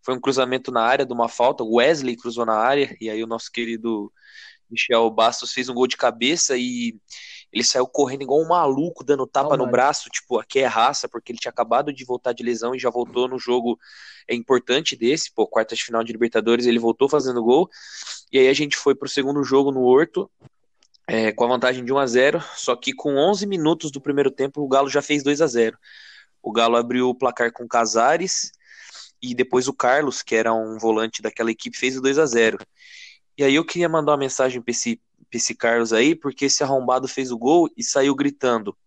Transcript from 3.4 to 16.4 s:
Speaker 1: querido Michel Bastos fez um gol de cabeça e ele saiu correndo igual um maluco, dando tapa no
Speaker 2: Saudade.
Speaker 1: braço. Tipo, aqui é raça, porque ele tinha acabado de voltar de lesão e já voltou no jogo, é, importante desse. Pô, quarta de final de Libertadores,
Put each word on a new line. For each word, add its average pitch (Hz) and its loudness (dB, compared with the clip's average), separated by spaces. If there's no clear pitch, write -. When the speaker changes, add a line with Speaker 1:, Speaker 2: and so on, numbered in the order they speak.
Speaker 1:
querido 113 -6
Michel 117 2
Bastos 113 0
fez 127 -6
um 127 -6
gol 127 2
de - -4
cabeça 127 0
e 120 -4
ele 120 -2
saiu 127 2
correndo 135 -2
igual 139 2
um 160 -2
maluco, 160 0
dando 135 0
tapa 139 -2
no 127 0
Speaker 2:
Saudade. 120 -2
Speaker 1:
braço. 131 0
Tipo, - -6
aqui 120 -2
é 135 2
raça, 120 0
porque - -12
ele 117 -12
tinha 120 -8
acabado 120 0
de 131 -14
voltar 123 -4
de 120 -10
lesão 117 -4
e 127 -8
já 127 0
voltou 120 -2
no 127 -8
jogo, 120 -2
é, 120 -4
importante 127 -2
desse. 127 -2
Pô, 110 0
quarta 110 -2
de - -6
final 113 -4
de 113 -8
Libertadores, 117 0